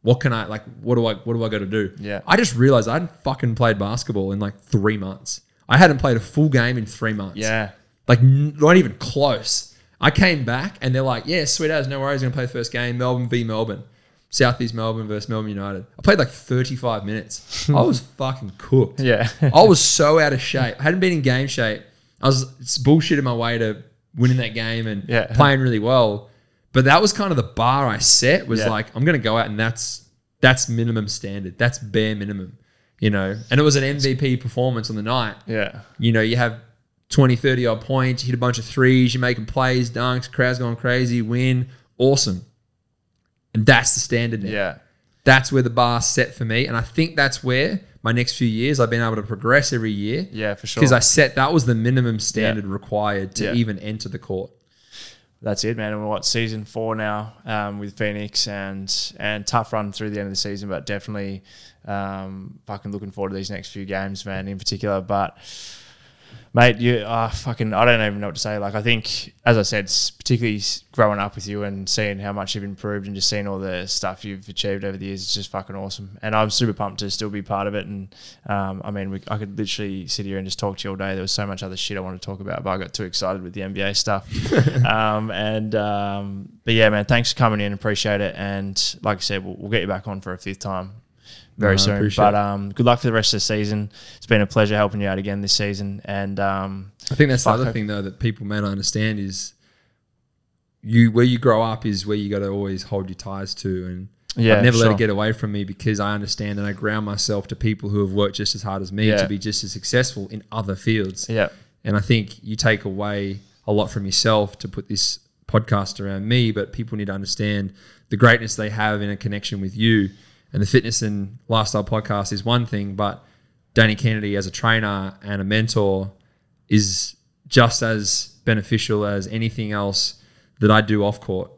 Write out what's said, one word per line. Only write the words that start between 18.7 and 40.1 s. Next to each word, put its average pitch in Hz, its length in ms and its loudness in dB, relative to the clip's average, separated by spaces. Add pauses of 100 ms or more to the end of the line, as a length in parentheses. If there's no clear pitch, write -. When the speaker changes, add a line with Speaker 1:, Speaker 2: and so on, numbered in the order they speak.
Speaker 2:
Yeah. 117 340 4
<laughs> - 60 -2 (120)
Speaker 1:
I 165 100 10
was 190 180 8
so 156 380 4
out 147 140 4
of 127 80 -2
shape. 127 380 -2
I 135 40 -4
hadn't 180 180 2
been 180 120 2
in 151 80 0
game 131 260 2
shape. 110 340 -2 (400)
I 139 60 4
was 131 160 4 (180)
s-, - 160 -4
bullshitting 147 460 4
my 123 120 -2
way 117 240 -2
to 107 240 -2 (320)
winning 127 220 4
that 113 160 -2
game 113 340 -4
and 101 200 -4
Speaker 2:
Yeah. 117 200 2
Speaker 1:
playing 135 320 6
really 120 200 2
well. 110 500 2 (440)
But 131 120 6
that 151 160 8
was 202 100 4
kind 196 200 -2
of 151 60 2
the 113 60 0
bar 131 440 2
I 104 100 0
set, 143 500 4
was 113 140 0
Speaker 2:
Yeah. 104 80 0
Speaker 1:
like, 107 260 -2
"I'm 120 80 -2
gonna 160 140 4
go 110 200 0
out 110 100 0
and 104 120 -6
that's, - 460 -4 (340)
that's 127 300 4
minimum 113 400 -2
standard. 98 480 -10
That's 123 220 2
bare 110 360 -2
minimum," 98 420 -8 (440)
you 110 80 4
know? 98 260 0 (160)
And 135 80 4
it 151 40 4
was 147 120 4
an 135 80 2
M 143 160 -2
V 135 160 0
P 131 220 0
performance 120 520 -4
on 110 60 -6
the 104 80 -6
night. 113 320 -2 (100)
Speaker 2:
Yeah. 107 340 -4 (200)
Speaker 1:
You 117 140 4
know, 110 80 4
you 113 160 2
have 117 180 0 (540)
twenty, 127 260 6
thirty 123 320 2
odd 110 140 0
points, 127 420 0
you 120 40 -4
hit 123 80 0
a - 20 -6
bunch 120 200 0
of 113 60 -8
threes, 127 500 4
you're 127 60 -2
making 123 280 -2
plays, 127 440 0
dunks, 127 400 -4